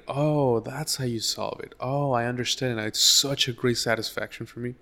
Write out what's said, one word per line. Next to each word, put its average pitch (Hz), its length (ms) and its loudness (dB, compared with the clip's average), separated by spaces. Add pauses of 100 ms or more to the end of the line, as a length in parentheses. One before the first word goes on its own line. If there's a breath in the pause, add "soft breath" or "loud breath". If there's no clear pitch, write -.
"Oh, 143 540 2
that's 135 360 -6
how 135 80 -4
you 117 160 -2
solve - 400 -4
it. - 200 -12
Oh, 139 320 0
I 120 140 2
understand." 123 540 -2
It's 107 200 -2
such - 480 4
a 123 40 -4
great 117 260 2
satisfaction 110 680 -2
for - 140 -14
me. 123 220 -6